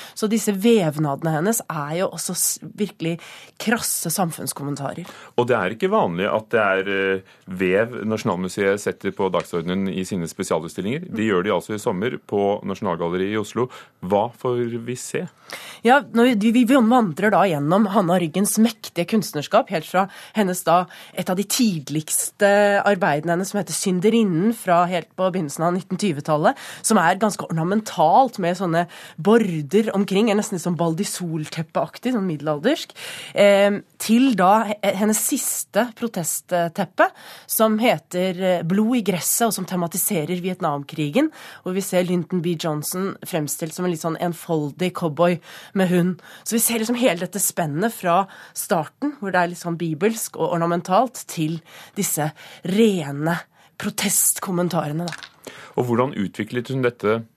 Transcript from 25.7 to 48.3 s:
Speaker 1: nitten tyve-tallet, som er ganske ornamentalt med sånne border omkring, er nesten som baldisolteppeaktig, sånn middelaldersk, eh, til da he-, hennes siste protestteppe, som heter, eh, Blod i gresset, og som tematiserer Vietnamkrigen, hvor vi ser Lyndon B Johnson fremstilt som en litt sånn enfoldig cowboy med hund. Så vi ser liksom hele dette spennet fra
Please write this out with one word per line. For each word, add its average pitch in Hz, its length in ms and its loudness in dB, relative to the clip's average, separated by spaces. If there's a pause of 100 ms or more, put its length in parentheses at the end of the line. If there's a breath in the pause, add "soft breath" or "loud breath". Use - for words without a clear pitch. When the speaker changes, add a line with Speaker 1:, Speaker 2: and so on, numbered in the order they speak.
Speaker 1:
nitten 185 260 -4
tyve-tallet, 160 560 0 (240 loud breath)
som 220 220 4
er 180 180 4
ganske 214 240 -2
ornamentalt 190 960 2
med 175 160 0
sånne 175 280 0 (360 loud breath)
border 190 720 2
omkring, 202 380 2
er 208 80 2
nesten 196 220 -4
som 175 180 -2
baldisolteppeaktig, 165 1400 -4
sånn 190 140 -2
middelaldersk, 151 640 -2 (400 loud breath)
eh, 202 440 6 (220)
til 254 380 4
da 185 120 6 (180)
he-, 202 240 -2 (100)
hennes 214 160 2
siste - 680 -2 (100)
protestteppe, 180 1120 -2 (360 loud breath)
som 220 380 2
heter, 185 580 0
eh, 180 220 2
Blod 214 340 2
i 220 80 0
gresset, 196 440 0
og - 40 -2
som 185 140 -6
tematiserer 175 760 -2
Vietnamkrigen, 160 880 -2 (340 loud breath)
hvor 185 120 -6
vi 196 80 -2
ser 180 240 0
Lyndon 180 340 -2
B 170 140 -2
Johnson 160 580 -4 (140)
fremstilt 156 480 -4
som 180 100 -4
en 180 60 0
litt 165 100 -6
sånn 160 220 -4
enfoldig 170 720 -4
cowboy 170 440 2 (340 loud breath)
med 190 160 2
hund. 180 320 2 (220 loud breath)
Så - 120 -4
vi 226 80 2
ser 233 160 0
liksom 233 200 -2
hele 180 260 2
dette 190 160 -6
spennet 170 520 -2
fra 180 280 2 (340 loud breath)